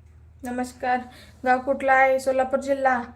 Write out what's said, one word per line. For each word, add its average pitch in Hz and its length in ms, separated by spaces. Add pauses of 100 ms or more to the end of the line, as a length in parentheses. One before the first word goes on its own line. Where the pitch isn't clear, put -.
(440)
नमस्कार. 247 560 (460)
गाव 254 140
कुठला 269 340
आहे? 262 260
सोलापूर 262 400
जिल्हा. 262 420 (140)